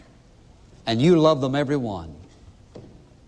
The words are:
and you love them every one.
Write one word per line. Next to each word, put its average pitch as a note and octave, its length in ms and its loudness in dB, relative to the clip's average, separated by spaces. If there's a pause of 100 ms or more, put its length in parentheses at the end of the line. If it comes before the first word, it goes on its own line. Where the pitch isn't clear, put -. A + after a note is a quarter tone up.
(880)
and A2+ 120 -2
you E3 200 4
love D#3 200 2
them C3 140 -4
every C#3+ 240 -2
one. F#2 380 -8 (1120)